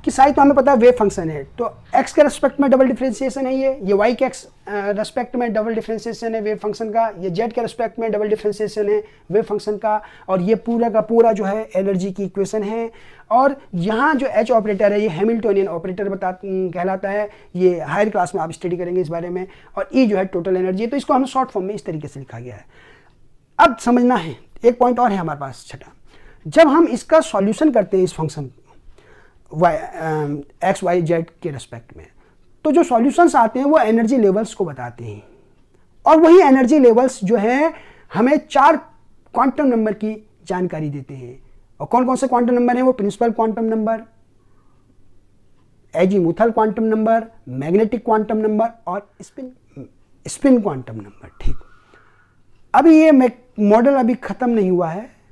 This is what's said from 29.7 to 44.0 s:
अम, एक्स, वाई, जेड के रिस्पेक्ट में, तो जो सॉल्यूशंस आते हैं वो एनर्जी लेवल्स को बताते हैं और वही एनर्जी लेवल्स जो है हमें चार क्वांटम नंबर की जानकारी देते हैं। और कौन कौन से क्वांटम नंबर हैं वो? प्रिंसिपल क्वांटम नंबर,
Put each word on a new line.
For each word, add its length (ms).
अम, 680
एक्स, 200
वाई, 180
जेड 280
के 80
रिस्पेक्ट 460
में, 100
तो 80
जो 100
सॉल्यूशंस 540
आते 220
हैं 80
वो 120
एनर्जी 400
लेवल्स 360
को 100
बताते 400
हैं 180
और 140
वही 200
एनर्जी 380
लेवल्स 460
जो 120
है 360
हमें 220
चार 260
क्वांटम 320
नंबर 260
की 360
जानकारी 440
देते 240
हैं। 240
और 60
कौन 200
कौन 100
से 100
क्वांटम 280
नंबर 220
हैं 60
वो? 100
प्रिंसिपल 380
क्वांटम 340
नंबर, 380